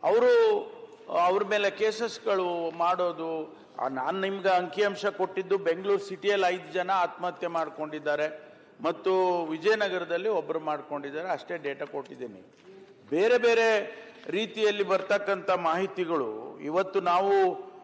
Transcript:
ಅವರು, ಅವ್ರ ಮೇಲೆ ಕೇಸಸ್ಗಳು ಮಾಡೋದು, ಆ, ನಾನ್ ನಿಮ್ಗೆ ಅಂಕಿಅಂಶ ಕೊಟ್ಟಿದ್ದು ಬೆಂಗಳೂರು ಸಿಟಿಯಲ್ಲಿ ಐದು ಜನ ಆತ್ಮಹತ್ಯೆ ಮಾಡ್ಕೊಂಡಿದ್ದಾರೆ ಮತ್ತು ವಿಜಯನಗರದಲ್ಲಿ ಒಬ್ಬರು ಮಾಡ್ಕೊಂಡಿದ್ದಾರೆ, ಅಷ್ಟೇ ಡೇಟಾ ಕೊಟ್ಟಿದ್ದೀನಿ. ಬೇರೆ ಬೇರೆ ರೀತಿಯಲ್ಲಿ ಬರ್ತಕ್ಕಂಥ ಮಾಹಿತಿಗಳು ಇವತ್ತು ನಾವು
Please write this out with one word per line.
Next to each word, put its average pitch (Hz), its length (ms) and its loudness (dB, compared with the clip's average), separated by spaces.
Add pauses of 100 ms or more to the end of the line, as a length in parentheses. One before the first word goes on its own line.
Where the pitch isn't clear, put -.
ಅವರು, 226 260 6 (800)
ಅವ್ರ 180 340 2
ಮೇಲೆ 202 280 0
ಕೇಸಸ್ಗಳು 202 1000 -2
ಮಾಡೋದು, 165 880 -2 (200)
ಆ, 123 80 -2
ನಾನ್ 135 340 -2
ನಿಮ್ಗೆ 196 280 0
ಅಂಕಿಅಂಶ 185 560 0
ಕೊಟ್ಟಿದ್ದು 190 520 -2
ಬೆಂಗಳೂರು 190 420 0
ಸಿಟಿಯಲ್ಲಿ 196 480 0
ಐದು 175 260 -4
ಜನ 180 180 -2
ಆತ್ಮಹತ್ಯೆ 175 580 -2
ಮಾಡ್ಕೊಂಡಿದ್ದಾರೆ 151 1040 -4 (260)
ಮತ್ತು 180 640 2
ವಿಜಯನಗರದಲ್ಲಿ 180 840 0
ಒಬ್ಬರು 160 300 -2
ಮಾಡ್ಕೊಂಡಿದ್ದಾರೆ, 147 680 -6
ಅಷ್ಟೇ 175 280 -4
ಡೇಟಾ 147 280 -6
ಕೊಟ್ಟಿದ್ದೀನಿ. 127 680 -12 (560)
ಬೇರೆ 214 280 4
ಬೇರೆ 226 580 2 (320)
ರೀತಿಯಲ್ಲಿ 208 560 0
ಬರ್ತಕ್ಕಂಥ 190 680 0
ಮಾಹಿತಿಗಳು 165 1080 0
ಇವತ್ತು 185 420 0
ನಾವು 359 520 4 (300)